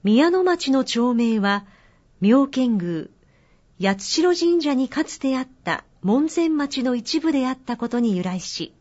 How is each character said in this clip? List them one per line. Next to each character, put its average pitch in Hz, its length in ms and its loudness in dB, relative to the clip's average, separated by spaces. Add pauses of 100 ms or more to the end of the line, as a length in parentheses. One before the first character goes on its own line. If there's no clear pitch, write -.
宮 240 280 4
の 370 120 2
町 349 300 0
の 262 120 2
町 240 280 -2
名 233 260 0
は、 202 280 -2 (560)
妙 254 240 4
見 254 320 0
宮、 170 300 -6 (720)
八 196 400 -2
代 359 120 4
神 339 280 2
社 285 120 0
に 254 140 0
か 311 160 -4
つ - 140 -12
て 262 180 -2
あ 254 60 -4
っ 262 60 -10 (160)
た 165 200 -4 (180)
門 269 320 2
前 339 160 0
町 285 320 -2
の 247 120 0
一 247 260 -4
部 320 120 0
で 262 140 0
あ 262 60 -4
っ 262 60 -8
た 240 180 -8
こ 233 140 -6
と 240 100 -2
に 220 160 0
由 180 60 -2
来 180 180 -4
し - 400 -10